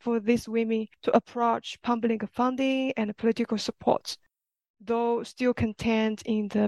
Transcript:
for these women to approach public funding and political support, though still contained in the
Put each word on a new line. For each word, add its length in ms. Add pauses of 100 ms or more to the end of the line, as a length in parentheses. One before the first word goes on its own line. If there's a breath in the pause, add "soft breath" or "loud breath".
for 180
these 300
women 380 (160)
to 120
approach 640
public 400 (120)
funding 640
and 180
political 420
support, 600 (640)
though 420
still 300
contained 720
in 240
the 180